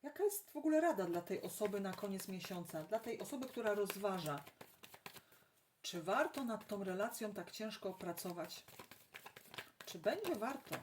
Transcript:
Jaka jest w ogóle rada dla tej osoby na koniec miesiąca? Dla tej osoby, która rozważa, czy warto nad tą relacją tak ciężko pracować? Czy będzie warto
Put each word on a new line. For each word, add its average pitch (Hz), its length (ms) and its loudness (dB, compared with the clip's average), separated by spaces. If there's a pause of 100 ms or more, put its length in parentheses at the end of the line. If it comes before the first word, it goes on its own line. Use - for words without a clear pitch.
Jaka 294 200 0
jest - 280 4
w - 60 -6
ogóle 311 240 8
rada 240 240 6
dla 170 160 2
tej 180 200 0
osoby 202 380 0
na 190 140 0
koniec 196 340 -2
miesiąca? 175 560 -4
Dla 214 160 0
tej 233 200 -4
osoby, 254 280 -4
która 220 260 2
rozważa, 190 720 0 (1400)
czy 175 200 -4
warto 262 420 4
nad 220 240 -2
tą 196 160 -2
relacją 208 500 0
tak 175 180 -6
ciężko 214 420 -4
pracować? 175 720 -6 (1200)
Czy - 140 -8
będzie 349 360 2
warto 240 480 -4